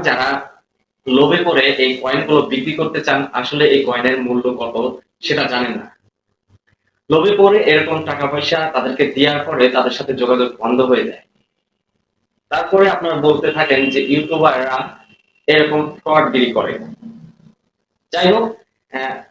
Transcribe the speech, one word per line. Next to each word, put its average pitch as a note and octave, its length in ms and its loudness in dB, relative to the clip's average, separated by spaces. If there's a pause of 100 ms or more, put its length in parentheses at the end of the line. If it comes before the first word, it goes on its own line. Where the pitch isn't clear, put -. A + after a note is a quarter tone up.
যারা C3 240 0 (800)
লোভে C#3 380 4
পড়ে C#3+ 160 2
এই C3 360 0
কয়েনগুলো C#3 440 0
বিক্রি C3+ 320 -4
করতে D#3 280 -4
চান, C#3 320 -2
আসলে C#3 360 -2
এই C3+ 160 4
কয়েনের B2 360 -2
মূল্য B2 240 -2 (140)
কত A2+ 160 -8 (440)
সেটা C#3+ 240 -2
জানেন B2 280 -4
না। G#2 160 -10 (1200)
লোভে D#3+ 280 4
পড়ে G3+ 220 6
এরকম D#3 440 2
টাকা C#3+ 240 -4
পয়সা D3 320 -2 (140)
তাদেরকে C3 320 -2
দেওয়ার C#3+ 340 0
পরে B2+ 300 2
তাদের B2+ 220 0
সাথে C3 220 -6
যোগাযোগ B2 360 0 (100)
বন্ধ B2 220 0
হয়ে B2 220 2
যায়। - 200 -8 (1300)
তারপরে F#3+ 400 2
আপনারা E3+ 260 -2
বলতে D3+ 360 2
থাকেন C3+ 380 0
যে C3 120 0
ইউটিউবাররা C#3 760 0 (720)
এরকম D3+ 420 2
ফ্রডগিরি C3 640 0
করে। G#2+ 220 -2 (1400)
যাই F3+ 200 2
হোক, A3+ 140 2 (480)
আহ, C3 220 -6 (160)